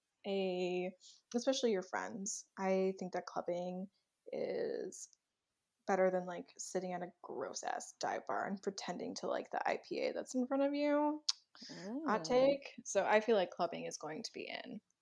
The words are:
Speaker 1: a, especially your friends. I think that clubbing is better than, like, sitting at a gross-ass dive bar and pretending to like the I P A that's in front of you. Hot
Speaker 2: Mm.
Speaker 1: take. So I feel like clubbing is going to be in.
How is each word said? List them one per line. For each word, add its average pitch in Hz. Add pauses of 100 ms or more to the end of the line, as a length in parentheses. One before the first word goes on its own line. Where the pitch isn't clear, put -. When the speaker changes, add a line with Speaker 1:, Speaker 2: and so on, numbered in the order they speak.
(260)
Speaker 1:
a, 180 (460)
especially 262
your 190
friends. - (120)
I 190
think 185
that 180
clubbing 180 (440)
is - (760)
better 190
than, 185
like, 175 (100)
sitting 180
at 180
a 180 (100)
gross-ass -
dive -
bar -
and 196
pretending -
to -
like -
the -
I -
P -
A -
that's -
in 247
front 277
of 285
you. 294 (840)
Hot 214
Speaker 2:
Mm. -
Speaker 1:
take. 269 (120)
So 190
I 214
feel 220
like 180
clubbing 170
is 165
going -
to -
be - (160)
in. - (220)